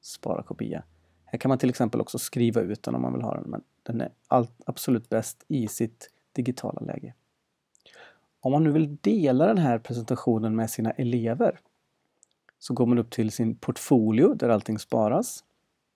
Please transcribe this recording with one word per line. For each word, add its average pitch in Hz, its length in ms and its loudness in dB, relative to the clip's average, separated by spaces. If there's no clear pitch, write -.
spara - 420 -6
kopia. - 400 -8
Här - 140 -8
kan 131 100 0
man 131 80 2
till 127 120 2
exempel 117 320 -2
också - 180 -6
skriva 117 420 0
ut 101 220 -4
den 123 120 -4
om 123 60 -2
man 123 120 -2
vill 123 80 -4
ha 117 140 -4
den, - 140 -8
men - 140 -10
den 120 180 -6
är - 100 -6
allt, 120 240 2
absolut - 440 -2
bäst - 380 -4
i 127 200 -2
sitt - 420 -6
digitala - 500 -6
läge. - 320 -10
Om 131 120 0
man 147 120 4
nu 151 80 4
vill 151 300 0
dela 165 460 4
den 220 100 4
här 127 220 2
presentationen 117 760 -2
med 113 140 0
sina 113 220 -2
elever 120 680 0
så - 140 -8
går 123 120 4
man 120 120 4
upp 117 120 0
till 110 220 -2
sin 113 240 -2
portfolio 117 800 4
där - 160 0
allting 107 300 0
sparas. 120 640 0